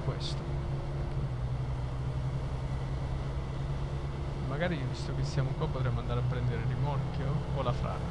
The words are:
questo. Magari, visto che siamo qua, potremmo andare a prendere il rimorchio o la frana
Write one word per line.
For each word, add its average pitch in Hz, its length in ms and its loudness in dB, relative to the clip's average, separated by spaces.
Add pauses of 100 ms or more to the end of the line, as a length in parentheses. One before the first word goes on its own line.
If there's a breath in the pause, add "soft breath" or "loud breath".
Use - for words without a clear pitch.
questo. - 460 -2 (4000)
Magari, 156 400 2
visto 135 260 -2
che 135 80 2
siamo 135 280 2
qua, - 160 0
potremmo 123 320 2
andare 120 200 2
a 123 80 2
prendere 120 340 2
il 113 60 2
rimorchio 131 580 2 (300)
o 139 60 2
la 123 100 2
frana 131 400 2